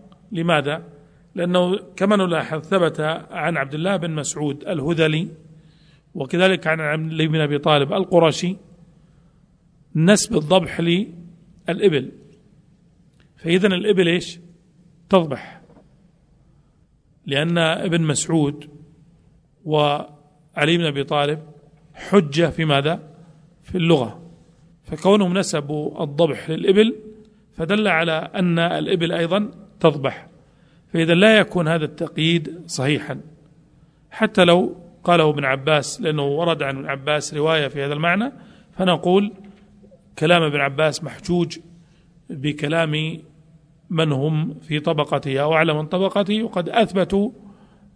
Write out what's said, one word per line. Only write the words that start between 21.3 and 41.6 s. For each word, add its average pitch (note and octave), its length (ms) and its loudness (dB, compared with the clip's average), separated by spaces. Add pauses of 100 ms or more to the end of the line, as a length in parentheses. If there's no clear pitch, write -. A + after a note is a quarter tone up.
حجة D#3+ 560 2
في D#3+ 160 -2
ماذا؟ D3+ 340 2 (640)
في - 140 -8
اللغة، D#3 540 0 (520)
فكونهم F#3 540 2
نسبوا D3+ 680 -4
الضبح C#3+ 460 -2
للإبل F#3+ 460 4 (580)
فدل G3+ 340 -2
على E3 240 0
أن E3+ 480 0
الإبل E3 520 0
أيضا E3+ 400 -2 (280)
تضبح. C#3 540 0 (600)
فإذا E3 200 2
لا G#3+ 240 6
يكون F3 300 0
هذا D#3+ 180 0
التقييد D#3+ 840 -2
صحيحا، C#3 540 -4 (880)
حتى G#3+ 320 2
لو F3 320 4 (280)
قاله E3 260 4
ابن C#3+ 160 0
عباس، C#3 560 -2
لأنه D#3 220 -2
ورد D3 400 -2
عن C3+ 140 -6
ابن C3+ 80 -12
عباس C#3+ 480 -4
رواية D3+ 340 0
في C#3 180 -6
هذا C#3+ 80 -4
المعنى، F3 380 -2 (400)
فنقول F#3 600 2 (840)
كلام E3 240 4
ابن D3+ 160 0
عباس C#3 440 -2
محجوج E3+ 540 -4 (720)